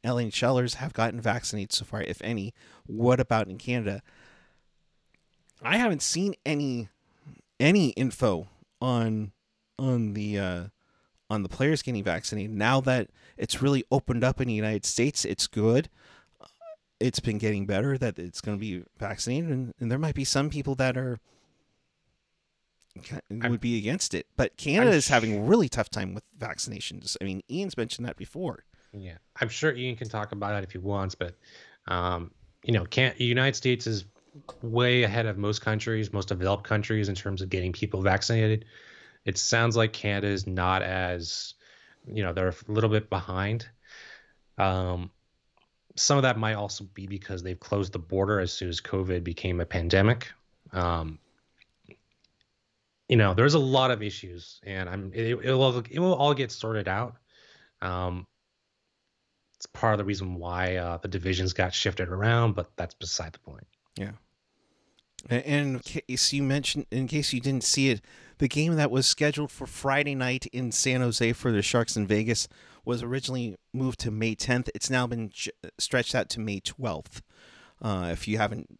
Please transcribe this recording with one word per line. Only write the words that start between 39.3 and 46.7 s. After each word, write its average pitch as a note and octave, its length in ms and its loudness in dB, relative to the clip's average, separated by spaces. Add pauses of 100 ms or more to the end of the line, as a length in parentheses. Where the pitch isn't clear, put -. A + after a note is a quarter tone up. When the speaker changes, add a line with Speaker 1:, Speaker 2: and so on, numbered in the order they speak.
Speaker 2:
sounds A#2 380 2
like A2 180 4
Canada G2+ 340 -2
is G2 180 -2
not F#2 360 2
as, F2+ 720 -4 (520)
you G#2+ 160 -4
know, F2+ 120 -2
they're F#2 140 2
a F2 60 -2 (140)
little G#2+ 220 4
bit G#2+ 180 2
behind. G2 580 -2 (920)
Um, F#2 520 0 (880)
some C#3+ 220 4
of C3+ 40 4
that B2 160 4
might A2 160 0
also G#2 300 -6